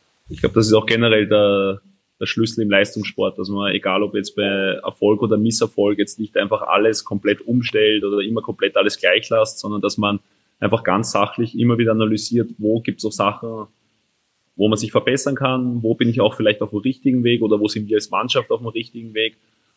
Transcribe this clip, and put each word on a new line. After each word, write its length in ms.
ich 120
glaub, 120
das 140
ist 60
auch 120
generell 440
der, 520
der 80
Schlüssel 360
im 80
Leistungssport, 680
dass 120
man, 220
egal 300
ob 140
jetzt 180
bei 80
Erfolg 800
oder 140
Misserfolg, 600
jetzt 220
nicht 180
einfach 260
alles 420
komplett 380
umstellt 600
oder 160
immer 240
komplett 340
alles 220
gleich 320
lässt, 300
sondern 200
dass 160
man 220
einfach 240
ganz 300
sachlich 440
immer 220
wieder 140
analysiert, 680
wo 220
gibt's 240
auch 80
Sachen, 560
wo 100
man 100
sich 140
verbessern 460
kann, 480
wo 100
bin 140
ich 120
auch 140
vielleicht 280
auf 80
dem 100
richtigen 420
Weg 200
oder 180
wo 80
sind 200
wir 80
als 140
Mannschaft 400
auf 80
dem 120
richtigen 440
Weg. 220